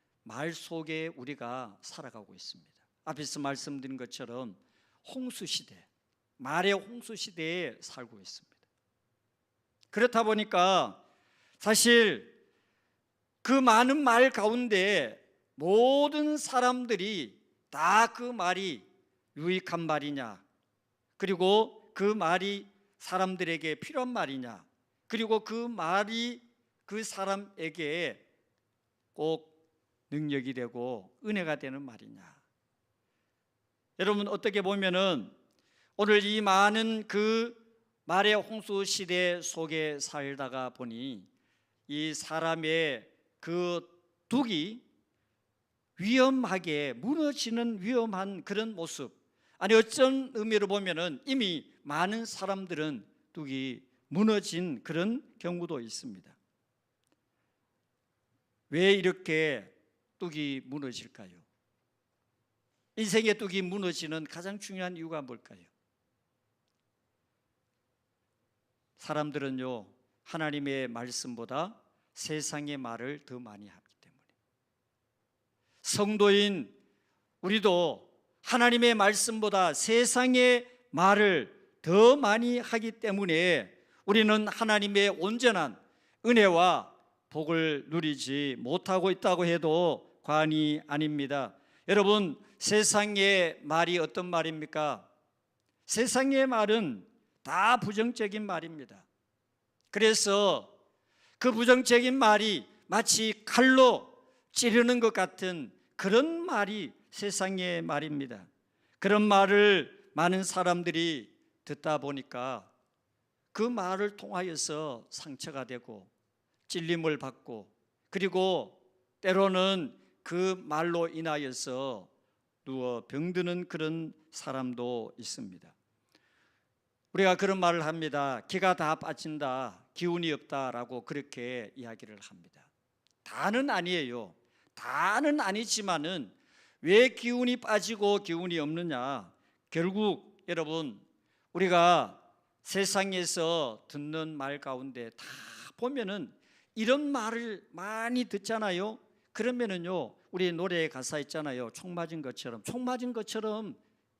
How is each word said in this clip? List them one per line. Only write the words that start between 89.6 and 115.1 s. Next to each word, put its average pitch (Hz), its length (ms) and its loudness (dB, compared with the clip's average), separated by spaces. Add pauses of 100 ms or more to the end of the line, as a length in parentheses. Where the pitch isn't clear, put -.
과언이 151 640 2
아닙니다. 143 680 -4 (320)
여러분, 196 500 4 (200)
세상의 202 1040 2
말이 170 360 2
어떤 170 280 -4
말입니까? 156 840 -4 (800)
세상의 262 600 2
말은 214 600 0 (360)
다 202 360 4
부정적인 214 680 -4
말입니다. 160 600 -10 (840)
그래서 202 840 4 (640)
그 247 140 2
부정적인 240 600 6
말이 214 520 4 (200)
마치 220 580 0
칼로 254 680 6 (400)
찌르는 240 480 4
것 226 120 4
같은 180 600 -4 (240)
그런 294 480 2
말이 208 480 -4 (180)
세상의 185 720 -4
말입니다. 147 640 -6 (520)
그런 208 240 4
말을 196 920 6
많은 180 300 2
사람들이 170 880 -2 (300)
듣다 151 340 -4
보니까 131 720 -8 (840)
그 214 100 -4
말을 202 540 -2
통하여서 156 920 -6